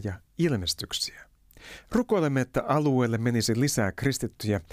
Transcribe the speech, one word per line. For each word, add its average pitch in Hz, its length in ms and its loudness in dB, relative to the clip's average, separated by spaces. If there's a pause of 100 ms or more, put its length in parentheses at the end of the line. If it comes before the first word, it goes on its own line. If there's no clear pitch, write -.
ja 101 80 -4 (260)
ilmestyksiä. - 840 -2 (720)
Rukoilemme, 165 480 2
että 123 260 -2
alueelle 131 520 2
menisi 117 420 0
lisää 127 320 2
kristittyjä 107 680 -2 (120)